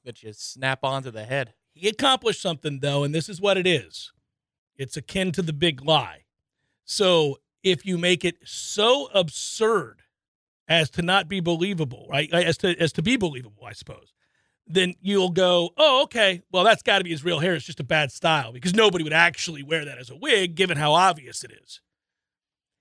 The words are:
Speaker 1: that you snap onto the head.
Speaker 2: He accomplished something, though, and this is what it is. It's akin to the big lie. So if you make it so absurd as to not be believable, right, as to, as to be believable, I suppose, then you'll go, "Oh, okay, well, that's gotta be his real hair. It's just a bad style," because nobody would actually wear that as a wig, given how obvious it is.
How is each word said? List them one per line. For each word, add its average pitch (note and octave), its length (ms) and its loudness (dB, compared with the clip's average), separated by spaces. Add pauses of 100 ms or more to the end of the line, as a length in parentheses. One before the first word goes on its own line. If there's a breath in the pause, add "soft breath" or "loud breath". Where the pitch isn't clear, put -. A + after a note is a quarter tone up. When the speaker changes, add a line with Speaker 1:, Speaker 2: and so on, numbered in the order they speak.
Speaker 1:
that B2 160 -18
you A2 100 -16
snap C3 520 -6
onto C3+ 260 -4
the A2 140 -12
head. B2+ 320 -6 (180)
Speaker 2:
He F3 140 -6
accomplished A#3+ 520 0
something, D3+ 400 -6
though, C#3+ 240 -2
and C#3+ 120 -4
this D#3+ 120 -4
is F#3 140 -10
what G3 160 2
it F3+ 80 -2
is. C#3+ 480 -2 (640)
It's C3 200 -10
akin F#3 360 -4
to F#3+ 100 -4
the D#3+ 120 -4
big C#3+ 300 -2
lie. B2+ 420 0 (600)
So E3 540 2 (240)
if F#3 200 2
you F#3 140 -2
make F3 260 2
it E3+ 200 -2
so B3 680 0
absurd F#3+ 920 -2 (640)
as D#3+ 240 2
to F3 100 -4
not F3+ 260 0
be F#3+ 120 -4
believable, E3 720 -2
right, D3 200 -2
as E3 280 2
to, F3 200 0
as E3 140 0
to - 80 -4
be A#3 160 2
believable, B2+ 480 -8
I - 80 -16
suppose, - 400 -20 (540)
then F3+ 340 0
you'll F#3+ 300 0
go, F3+ 440 4
"Oh, C#4+ 280 4
okay, G3+ 460 0
well, F3+ 140 2
that's G#3+ 200 6
gotta G3 200 2
be F3 60 -6
his D#3 160 -8
real E3+ 140 0
hair. F3 160 0
It's C3+ 100 -8
just - 160 -14
a - 20 -6
bad D3 260 0
style," C#3+ 440 -2
because D3+ 200 -4
nobody G3 300 4
would D3+ 80 -4
actually D#3+ 520 0
wear D#3 200 -4
that C3+ 140 -14
as B2 120 -20
a - 60 -18
wig, F#3+ 400 0
given F3+ 220 0
how D3+ 160 2
obvious D#3+ 500 2
it - 80 -18
is. - 300 -20 (1000)